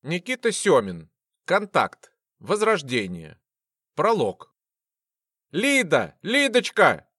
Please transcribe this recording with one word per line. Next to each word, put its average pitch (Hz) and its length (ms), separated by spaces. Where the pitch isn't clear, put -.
Никита 196 480
Семин. 101 600
Контакт. 190 640
Возрождение. 123 1000
Пролог. 151 600
«Лида! 175 720
Лидочка!» 214 840